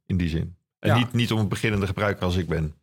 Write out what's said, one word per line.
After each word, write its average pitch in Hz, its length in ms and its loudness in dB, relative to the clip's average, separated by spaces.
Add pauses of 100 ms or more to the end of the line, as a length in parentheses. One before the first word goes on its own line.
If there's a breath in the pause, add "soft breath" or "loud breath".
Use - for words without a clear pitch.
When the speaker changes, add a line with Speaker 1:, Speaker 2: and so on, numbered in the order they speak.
Speaker 1:
in 98 120 -2
die 87 120 2
zin. 82 260 -4 (240)
En - 100 0
Speaker 2:
Ja. - 80 6
Speaker 1:
niet, 123 160 0
niet 117 180 2
om 110 80 2
een 107 100 2
beginnende 101 380 0
gebruiker 98 380 -2
als 90 100 2
ik 90 120 0
ben. 80 360 -2